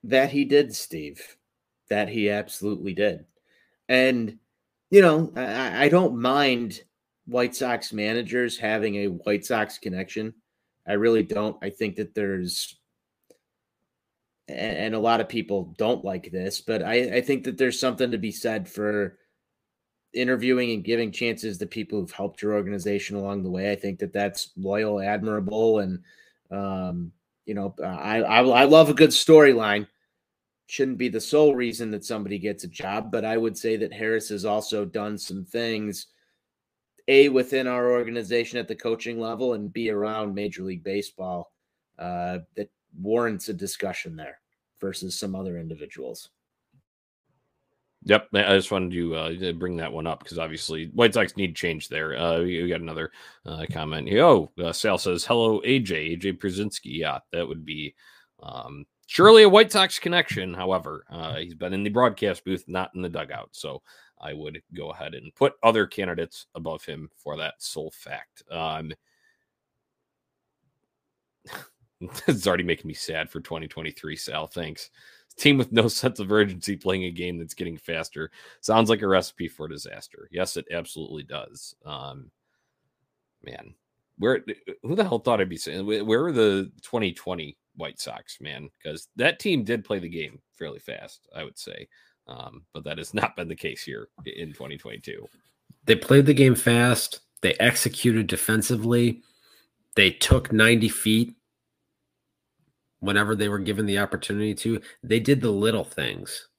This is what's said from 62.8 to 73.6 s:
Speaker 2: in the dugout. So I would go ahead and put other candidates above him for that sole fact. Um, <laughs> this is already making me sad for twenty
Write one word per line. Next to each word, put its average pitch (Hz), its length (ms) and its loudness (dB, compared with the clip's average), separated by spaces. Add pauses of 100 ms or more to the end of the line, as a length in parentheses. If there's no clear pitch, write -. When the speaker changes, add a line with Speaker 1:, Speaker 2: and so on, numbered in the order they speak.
Speaker 2:
in 92 80 -6
the 90 60 -4
dugout. 71 420 -10
So 69 320 -12 (360)
I 73 140 -12
would 76 300 -14 (100)
go 78 160 -12
ahead 76 240 -12
and 78 220 -18
put 139 260 2
other 113 240 4
candidates 87 720 -6
above 80 280 -10
him 78 320 -14
for 76 220 -12
that 78 220 -6
sole 78 320 -12
fact. - 580 -18
Um, 80 440 -8 (2500)
<laughs> - 60 -20 (500)
this - 260 -8
is 107 200 0
already 90 160 2
making 85 240 -4
me 78 60 -12
sad 80 360 -8
for 80 120 -12
twenty 80 260 -10